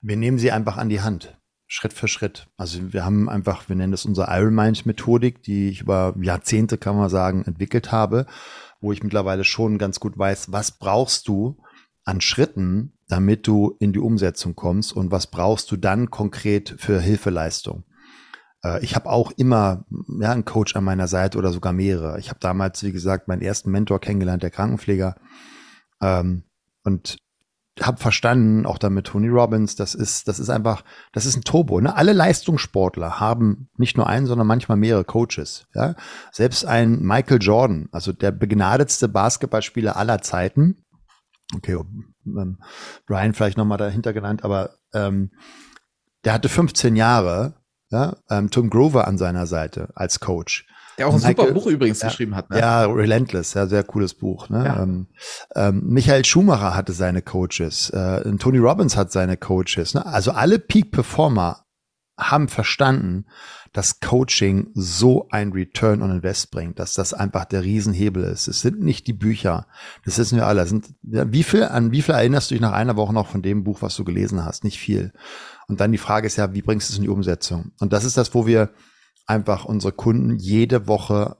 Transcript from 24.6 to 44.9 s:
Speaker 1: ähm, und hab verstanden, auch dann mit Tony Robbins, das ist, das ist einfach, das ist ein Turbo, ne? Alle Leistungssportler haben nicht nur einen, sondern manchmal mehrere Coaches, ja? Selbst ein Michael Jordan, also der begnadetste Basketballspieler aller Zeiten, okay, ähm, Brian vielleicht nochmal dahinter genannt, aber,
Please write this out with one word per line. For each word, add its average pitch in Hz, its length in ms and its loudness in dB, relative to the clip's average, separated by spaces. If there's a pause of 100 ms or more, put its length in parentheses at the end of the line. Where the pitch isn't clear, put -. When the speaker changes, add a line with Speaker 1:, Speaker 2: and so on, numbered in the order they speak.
Speaker 1:
ähm, 90 440 0 (400)
und - 340 -2 (600)
hab 123 220 -2
verstanden, 113 640 2
auch 101 140 -4
dann 98 160 0
mit 98 120 -2
Tony 104 220 -2
Robbins, 113 480 2
das 104 180 -6
ist, - 320 -4
das 98 140 -2
ist 107 100 -4
einfach, 110 320 -2 (300)
das 110 140 -4
ist 131 100 0
ein 123 80 -6
Turbo, 120 380 2
ne? - 120 2
Alle 175 200 4
Leistungssportler 131 1080 0
haben 113 560 0
nicht 123 220 0
nur 117 100 2
einen, 131 180 0
sondern 120 200 0
manchmal 113 320 2
mehrere 107 260 4
Coaches, - 720 -4
ja? 147 200 -2 (380)
Selbst 123 320 0
ein 117 380 2
Michael 120 380 4
Jordan, 101 520 2
also 90 200 -6
der 98 200 0
begnadetste 107 760 2
Basketballspieler 107 880 0
aller 107 260 0
Zeiten, 139 560 2 (760)
okay, 92 240 -6 (500)
ähm, 92 320 -6 (480)
Brian 104 280 0
vielleicht 104 240 -2
nochmal 104 200 0
dahinter 104 340 -2
genannt, 104 320 -4
aber, 98 320 -2 (180)